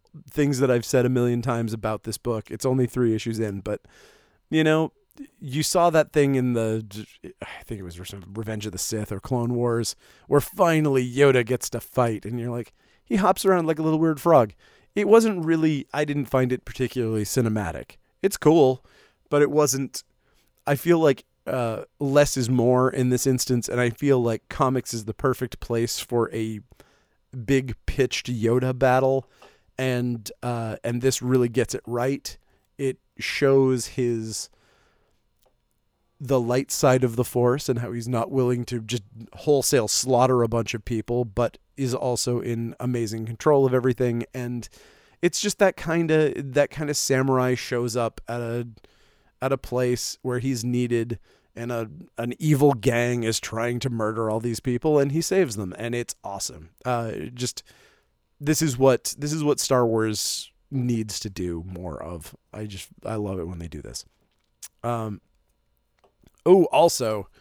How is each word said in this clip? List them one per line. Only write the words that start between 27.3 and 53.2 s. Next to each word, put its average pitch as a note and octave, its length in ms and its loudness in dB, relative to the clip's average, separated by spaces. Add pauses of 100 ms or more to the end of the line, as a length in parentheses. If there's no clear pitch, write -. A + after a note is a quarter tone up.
big C3+ 300 0 (100)
pitched - 420 -2
Yoda B2 500 0
battle, C3 520 2 (480)
and, B2 540 -2 (100)
uh, A#2 420 -6
and A#2+ 180 -4
this C3 200 0
really B2 280 2
gets A#2 260 -2
it - 100 -8
right. B2 520 -4 (400)
It C3+ 200 -4 (200)
shows C3+ 720 2
his, A2+ 600 -4 (1700)
the C3+ 200 2
light A#2+ 300 0
side C3 340 4
of A#2 120 0
the A#2+ 80 0
Force B2 440 0
and A#2 120 0
how A#2+ 120 -6
he's A#2 160 -8
not A#2+ 220 -2
willing B2 360 0
to A#2+ 140 -8
just A2 220 -6 (320)
wholesale C3+ 540 2
slaughter B2+ 560 2
a A#2 40 0
bunch A2+ 280 -2
of G#2+ 100 -10
people, A#2+ 400 -4
but A2+ 320 -4 (180)
is B2+ 200 -2
also B2 440 -2
in A#2 400 -6
amazing A#2 460 -4
control C#3 400 2
of B2+ 80 2
everything. A#2+ 580 0
And B2 380 -8 (540)
it's - 180 0
just G#3 160 -4
that F#3+ 180 4
kinda, D#3+ 640 0
that C#3 300 0
kinda D3 240 -6
samurai C3 600 2
shows A#2+ 420 -4
up A#2 300 -2
at A#2+ 120 -6
a, A#2+ 280 -6 (760)
at C3 100 -2
a C3+ 60 0
place B2 640 -2
where B2 160 -4
he's B2 260 -2
needed, A#2+ 540 0 (380)
and A#2 160 -8
a, A#2 180 -6 (300)
an A#2+ 180 -4
evil D3 360 4
gang A#2+ 500 0